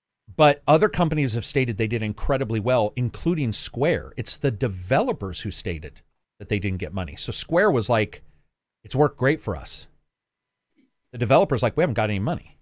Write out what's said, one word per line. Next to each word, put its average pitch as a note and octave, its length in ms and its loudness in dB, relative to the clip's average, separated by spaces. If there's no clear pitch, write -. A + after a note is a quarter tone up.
But D3 320 6
other D#3+ 200 6
companies D3+ 460 0
have A#2 100 -4
stated A#2+ 320 0
they A2 120 0
did A2 140 -4
incredibly A2+ 580 -2
well, A2 360 2
including B2+ 560 -2
Square. B2+ 640 -2
It's - 220 -6
the C#3 120 0
developers G#2 880 -2
who G2 100 -8
stated D#2+ 520 -10
that - 120 -10
they G#2+ 80 2
didn't F#2+ 220 -2
get D#2+ 120 -8
money. F2+ 240 -8
So - 160 -8
Square F#3+ 380 2
was A#2+ 180 2
like, A2 340 0
"It's A2 100 -10
worked C#3 220 2
great C#3+ 240 0
for F#2+ 160 -6
us." - 300 -14
The - 60 -12
developer's C3+ 440 4
like, A#2 160 0
"We D#3 40 4
haven't D3+ 120 2
got G#2+ 160 0
any G2+ 80 0
money." - 440 -4